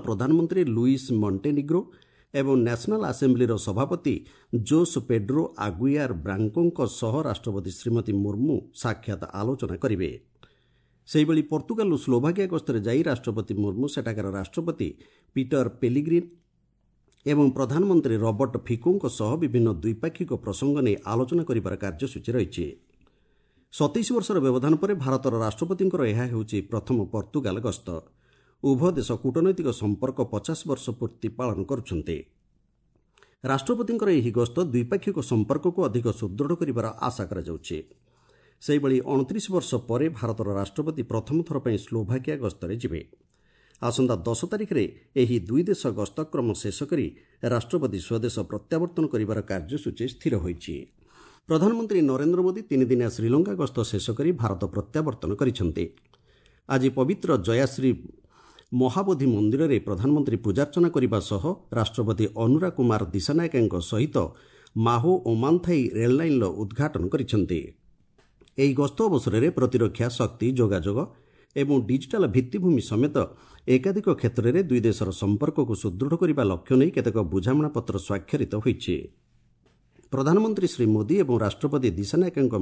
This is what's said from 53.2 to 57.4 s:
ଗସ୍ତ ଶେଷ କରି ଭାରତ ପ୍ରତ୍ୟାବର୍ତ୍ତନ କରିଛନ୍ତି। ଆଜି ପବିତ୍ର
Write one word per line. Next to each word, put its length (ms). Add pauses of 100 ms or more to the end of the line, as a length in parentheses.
ଗସ୍ତ 300
ଶେଷ 220 (100)
କରି 160
ଭାରତ 320
ପ୍ରତ୍ୟାବର୍ତ୍ତନ 720
କରିଛନ୍ତି। 500 (840)
ଆଜି 220
ପବିତ୍ର 400 (140)